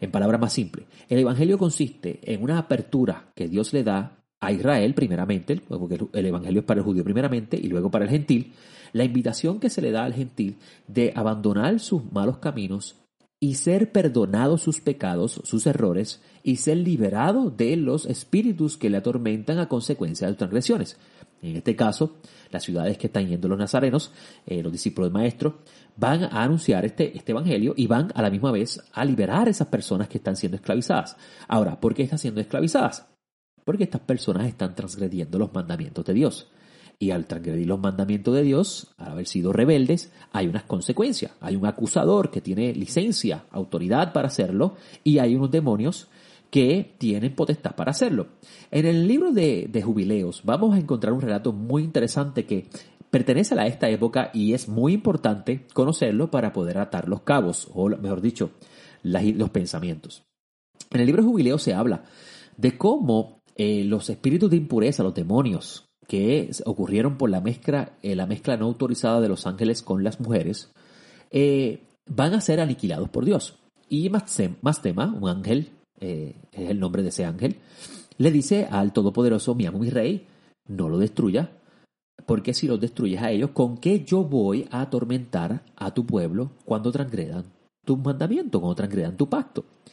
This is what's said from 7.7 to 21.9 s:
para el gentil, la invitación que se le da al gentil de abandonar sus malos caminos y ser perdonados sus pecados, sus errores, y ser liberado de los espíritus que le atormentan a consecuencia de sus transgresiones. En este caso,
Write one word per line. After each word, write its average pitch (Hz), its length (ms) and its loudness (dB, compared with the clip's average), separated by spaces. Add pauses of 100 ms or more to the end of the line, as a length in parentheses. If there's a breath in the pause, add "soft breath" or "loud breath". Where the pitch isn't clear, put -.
para 101 140 0
el 104 60 -2
gentil, 143 420 2 (400 loud breath)
la 117 120 2
invitación 123 540 0
que 226 120 0
se 180 120 -4
le 123 80 0
da 110 140 -2
al 127 100 -4
gentil 113 420 -4 (300 loud breath)
de 117 280 2
abandonar 110 640 2
sus 147 320 -4
malos 101 260 0
caminos 101 560 -6 (460)
y 139 140 0
ser 196 380 2
perdonados 123 720 2
sus 156 180 -2
pecados, 95 640 -2
sus - 220 -2
errores, 104 560 0 (200 soft breath)
y 131 140 0
ser 156 220 0
liberado 165 720 2
de 117 260 0
los 147 300 0
espíritus 170 720 0
que - 140 -2
le 101 60 2
atormentan 113 600 -2
a 170 100 -2
consecuencia 151 580 -4
de 101 60 0
sus - 60 -6
transgresiones. 220 580 -2 (440 loud breath)
En 82 160 -8
este 98 200 -2
caso, 120 400 0 (340 loud breath)